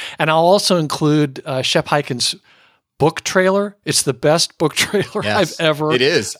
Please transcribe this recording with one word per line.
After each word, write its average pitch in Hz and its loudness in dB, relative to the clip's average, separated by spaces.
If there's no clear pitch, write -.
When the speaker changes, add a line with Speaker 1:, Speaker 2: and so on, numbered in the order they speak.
Speaker 1:
and 156 0
I'll 160 2
also 190 4
include, 147 0
uh, 131 -4
Shep - 0
Hyken's 143 -2
book 135 0
trailer. 196 0
It's - -2
the 139 -2
best 151 0
book 156 -2
<laughs> - -20
trailer - -2
Speaker 2:
Yes, 208 -2
Speaker 1:
I've 165 0
ever 151 0
Speaker 2:
it 123 2
is. 139 0